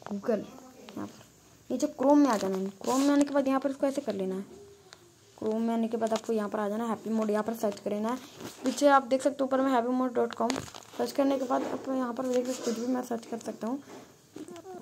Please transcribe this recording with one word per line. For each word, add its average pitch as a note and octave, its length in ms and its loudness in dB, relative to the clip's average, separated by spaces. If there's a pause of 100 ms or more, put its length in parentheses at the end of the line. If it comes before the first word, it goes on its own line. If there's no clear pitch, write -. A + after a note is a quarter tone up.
Google, G3+ 400 -2 (420)
यहाँ - 180 -10
पर - 200 -18 (440)
नीचे C#4+ 280 -2
Chrome C#4+ 200 8
में C#4+ 120 6
आ A3 60 4
जाना F#3+ 220 -2
है। G3 200 -6
Chrome B3+ 220 2
में C#4+ 100 6
आने C#4+ 140 6
के C#4 100 -6
बाद C#4 140 2
यहाँ C4+ 120 2
पर C#4 100 0
इसको C#4 160 0
ऐसे C#4 140 0
कर A3 140 -4
लेना F#3+ 200 -2
है। - 320 -10 (720)
Chrome A3 220 -2
में A#3 140 0
आने A3+ 140 0
के A#3 80 -4
बाद A3 160 0
आपको A3 200 -2
यहाँ G#3 160 0
पर G#3+ 120 -4
आ G#3 80 -2
जाना A3 160 -2
है A#3 60 -2
happy G#3 200 -4
mode, A3 200 2
यहाँ G#3+ 140 2
पर A3+ 100 -2
search G#3 260 -2
कर G3+ 100 -4
लेना G#3+ 180 -2
है। B3+ 80 -2 (480)
पीछे C4 240 4
आप C4+ 160 8
देख C4 180 2
सकते C#4 180 2
हो C4 60 0
ऊपर C4 140 2
में C4+ 120 2
हैप्पी A#3+ 200 2
मोड B3+ 220 0
डॉट A#3 200 0
com। A#3 140 0 (480)
Search A#3+ 160 -2
करने C#4 260 4
के C4+ 60 -2
बाद C4 200 0
आप C4+ 240 -6
यहाँ B3+ 260 -2
पर C4 120 -4
देख B3 200 2
सकते C4 140 -2
हो, - 60 -8
कुछ A3 120 -2
भी B3 160 -2
मैं B3 100 -2
search A#3 220 -6
कर A3+ 120 -6
सकता G#3+ 280 -8
हूँ। C4+ 160 -4 (1000)